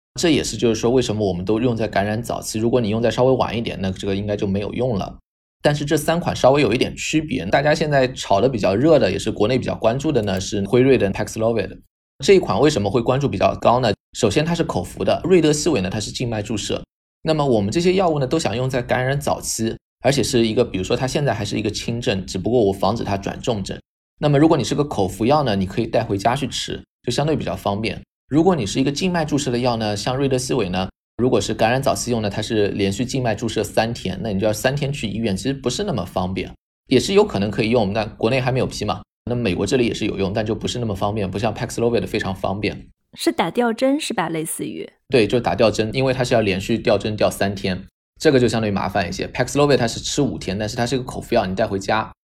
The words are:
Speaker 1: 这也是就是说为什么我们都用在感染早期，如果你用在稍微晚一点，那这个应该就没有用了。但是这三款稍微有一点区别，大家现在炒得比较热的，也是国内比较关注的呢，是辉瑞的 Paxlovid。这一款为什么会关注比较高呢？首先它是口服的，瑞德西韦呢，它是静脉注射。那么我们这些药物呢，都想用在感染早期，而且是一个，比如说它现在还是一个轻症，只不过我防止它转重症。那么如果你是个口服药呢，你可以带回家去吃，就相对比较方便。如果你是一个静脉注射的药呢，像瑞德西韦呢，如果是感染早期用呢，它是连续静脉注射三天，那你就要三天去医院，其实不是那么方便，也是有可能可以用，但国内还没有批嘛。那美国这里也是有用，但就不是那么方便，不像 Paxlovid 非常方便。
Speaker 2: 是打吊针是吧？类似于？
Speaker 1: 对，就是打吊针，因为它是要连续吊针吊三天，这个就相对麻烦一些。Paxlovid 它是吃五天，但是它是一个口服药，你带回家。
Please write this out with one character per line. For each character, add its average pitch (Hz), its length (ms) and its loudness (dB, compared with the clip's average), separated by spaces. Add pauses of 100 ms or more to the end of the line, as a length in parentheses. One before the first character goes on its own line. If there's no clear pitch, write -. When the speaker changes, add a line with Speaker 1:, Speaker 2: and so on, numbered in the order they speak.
(140)
Speaker 1:
这 175 160 2
也 113 120 4
是 - 140 -6
就 117 120 2
是 110 80 2
说 117 140 0
为 127 120 4
什 120 120 -2
么 107 140 0
我 92 40 0
们 87 120 -4
都 107 160 0
用 120 160 0
在 110 100 -2
感 101 200 0
染 110 160 -2
早 - 180 -4
期， - 180 -8
如 113 120 0
果 127 100 2
你 110 80 -2
用 113 140 -2
在 117 80 2
稍 123 140 2
微 131 80 6
晚 107 240 0
一 120 40 -4
点， 85 200 -6
那 95 100 -2
这 98 160 -6
个 98 80 0
应 101 120 -4
该 104 100 -2
就 104 100 -2
没 98 140 0
有 101 120 -6
用 120 240 -2
了。 - 200 -6 (440)
但 147 140 4
是 147 100 -2
这 156 120 0
三 160 220 0
款 101 160 -2
稍 127 180 6
微 147 100 6
有 107 100 4
一 123 60 2
点 - 180 -2
区 - 240 -2
别， 151 260 -4
大 143 140 2
家 151 140 2
现 151 160 -2
在 135 220 4
炒 - 280 0
得 120 80 4
比 127 100 -2
较 95 160 2
热 143 260 6
的， 101 100 2
也 - 80 -2
是 - 120 -4
国 104 180 0
内 127 100 2
比 101 60 -4
较 95 100 -4
关 113 240 0
注 151 140 -2
的 117 100 2
呢， 95 180 -2
是 98 240 -4
辉 123 160 4
瑞 127 160 6
的 101 140 2
Paxlovid。 110 720 -4 (440)
这 196 100 8
一 185 40 8
款 98 220 0
为 151 100 6
什 147 100 0
么 101 100 0
会 117 120 2
关 127 160 2
注 143 100 0
比 98 80 -4
较 95 200 4
高 117 220 4
呢？ 117 140 2 (220)
首 107 160 2
先 151 140 2
它 170 100 -2
是 160 100 0
口 - 180 -4
服 - 220 -6
的， 107 200 0
瑞 175 160 6
德 151 120 4
西 147 160 0
韦 127 120 2
呢， 90 100 -2
它 107 100 -4
是 - 100 -6
静 123 180 -6
脉 107 140 -4
注 104 140 -4
射。 - 260 -6 (400)
那 160 120 0
么 147 100 0
我 120 160 4
们 98 100 0
这 170 100 0
些 180 140 4
药 185 140 2
物 151 100 0
呢， 135 80 0
都 160 120 0
想 107 180 -2
用 127 120 -2
在 127 140 -2
感 123 220 0
染 143 160 0
早 - 200 -2
期， - 360 -4 (260)
而 127 80 4
且 131 100 2
是 117 240 4
一 110 80 2
个， 120 120 4
比 - 140 -6
如 92 40 -2
说 123 140 -2
它 131 100 -2
现 147 180 0
在 123 80 2
还 101 120 -4
是 117 120 -4
一 110 60 -2
个 107 80 -2
轻 117 300 -6
症， 98 260 -2
只 98 120 -6
不 92 120 -2
过 123 100 4
我 98 120 4
防 101 240 0
止 107 80 -4
它 98 120 -2
转 98 240 -6
重 107 220 -2
症。 67 160 -8 (420)
那 147 80 2
么 147 80 4
如 151 120 6
果 165 80 6
你 117 80 2
是 - 100 -2
个 147 80 0
口 107 240 -2
服 107 180 -4
药 143 200 4
呢， 110 100 0
你 98 100 0
可 92 160 -4
以 113 60 0
带 113 160 0
回 107 160 -2
家 120 160 0
去 135 140 -4
吃， - 340 -8 (220)
就 123 80 -4
相 147 120 0
对 151 120 0
比 - 80 -4
较 87 100 -4
方 101 260 -2
便。 104 220 -6 (260)
如 151 140 4
果 170 140 4
你 110 100 -2
是 135 140 -2
一 135 40 4
个 143 60 0
静 180 220 -2
脉 165 120 0
注 147 140 0
射 123 120 -2
的 120 80 0
药 123 180 0
呢， 107 200 -2
像 127 200 -4
瑞 139 120 0
德 127 80 2
西 127 160 -2
韦 110 160 0
呢， 92 200 -2 (300)
如 123 120 2
果 113 100 4
是 107 140 -2
感 113 160 2
染 131 100 2
早 98 140 0
期 - 160 -6
用 117 100 0
呢， 107 80 -2
它 107 140 -4
是 104 260 0
连 98 240 0
续 123 120 -2
静 127 180 -4
脉 113 120 0
注 113 140 -4
射 107 140 -2
三 113 320 -2
天， 95 260 -6
那 113 120 -4
你 95 80 0
就 110 60 2
要 107 60 2
三 131 220 0
天 143 180 -2
去 117 160 -6
医 101 80 -6
院， 110 200 -2
其 - 80 -6
实 139 100 -2
不 127 160 -4
是 208 140 -4
那 202 80 -4
么 87 120 -2
方 92 300 -4
便， 92 180 -6 (360)
也 127 100 6
是 196 160 0
有 208 100 8
可 202 140 -4
能 101 120 0
可 117 120 -2
以 110 80 0
用， 107 240 2
但 107 220 -2
国 113 120 0
内 131 120 0
还 131 100 -2
没 131 80 0
有 104 80 0
批 - 180 -6
嘛。 104 160 -4 (300)
那 120 40 -2
美 113 200 0
国 98 100 -2
这 131 120 0
里 120 100 4
也 95 80 -2
是 - 100 -6
有 - 140 -4
用， 95 140 -2
但 110 120 -2
就 110 100 -2
不 - 120 -8
是 - 120 -4
那 120 60 -4
么 104 100 -2
方 104 200 -2
便， 98 160 -4
不 101 80 -4
像 107 160 -2
Paxlovid 117 520 -2
非 90 120 -2
常 95 160 -4
方 101 260 -4
便。 95 280 -6 (260)
Speaker 2:
是 - 160 -2
打 180 200 -2
吊 240 220 0
针 269 260 0
是 - 140 -6
吧？ 175 160 -2
类 160 160 -4
似 - 200 -8
于？ - 220 -10 (220)
Speaker 1:
对， 113 180 4
就 123 120 2
是 - 40 -2
打 87 120 0
吊 110 160 6
针， 110 240 -2
因 131 100 0
为 135 80 2
它 123 120 -2
是 123 100 0
要 113 60 4
连 95 200 0
续 113 180 -2
吊 107 200 2
针 107 180 -4
吊 98 140 2
三 101 240 -2
天， 95 280 -4 (380)
这 156 120 4
个 131 80 8
就 120 80 4
相 113 120 -2
对 107 100 -2
麻 95 180 -2
烦 98 200 -2
一 - 40 -8
些。 - 160 -6
Paxlovid 139 480 2
它 120 100 2
是 - 140 -4
吃 - 200 -4
五 104 160 0
天， 92 220 -6
但 107 100 -4
是 - 80 -8
它 120 80 -2
是 135 120 -2
一 - 20 0
个 127 60 -6
口 - 160 -10
服 - 140 -4
药， 107 120 2
你 92 80 -4
带 110 120 0
回 98 120 -2
家。 110 320 -2 (260)